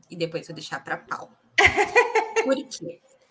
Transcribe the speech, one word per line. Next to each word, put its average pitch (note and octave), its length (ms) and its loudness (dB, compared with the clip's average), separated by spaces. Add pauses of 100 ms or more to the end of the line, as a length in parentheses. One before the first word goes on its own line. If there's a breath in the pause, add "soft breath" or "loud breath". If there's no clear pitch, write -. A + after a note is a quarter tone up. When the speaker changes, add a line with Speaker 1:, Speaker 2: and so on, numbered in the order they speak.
Speaker 1:
e F3 80 -14
depois E3 300 -4
vou E3 80 -10
deixar D#3 300 -10
pra - 140 -6
Paula. - 380 -12 (220)
Speaker 2:
<laughs> - 840 4
Speaker 1:
Por C4+ 240 0
quê? - 340 -10 (300)